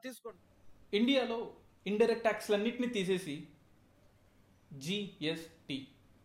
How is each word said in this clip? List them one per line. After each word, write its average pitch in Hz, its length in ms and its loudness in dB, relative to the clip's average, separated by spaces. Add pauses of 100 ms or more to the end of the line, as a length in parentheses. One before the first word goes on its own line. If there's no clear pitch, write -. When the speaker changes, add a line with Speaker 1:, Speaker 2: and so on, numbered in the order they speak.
Speaker 1:
తీసుకోండి. - 920 -10
Speaker 2:
ఇండియాలో 233 540 2 (360)
ఇండైరెక్ట్ 226 360 4
ట్యాక్స్‌లన్నిటిని 220 680 0
తీసేసి 175 600 -2 (1200)
జీఎస్టీ, 156 1120 -6 (380)